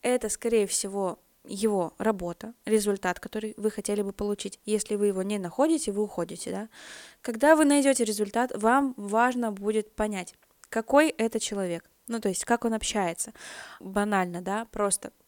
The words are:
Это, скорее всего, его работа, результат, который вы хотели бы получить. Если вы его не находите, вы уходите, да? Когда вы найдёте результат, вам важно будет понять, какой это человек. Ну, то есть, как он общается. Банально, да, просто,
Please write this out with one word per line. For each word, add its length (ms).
Это, 260
скорее 380
всего, 520
его 520
работа, 560
результат, 560
который 360
вы 140
хотели 320
бы 100
получить. 520
Если 320
вы 120
его 140
не 160
находите, 540
вы 100
уходите, 480
да? 180
Когда 320
вы 100
найдёте 400
результат, 520
вам 400
важно 560
будет 420
понять, 400
какой 400
это 280
человек. 520
Ну, 140
то 80
есть, 160
как 200
он 100
общается. 580
Банально, 640
да, 280
просто, 400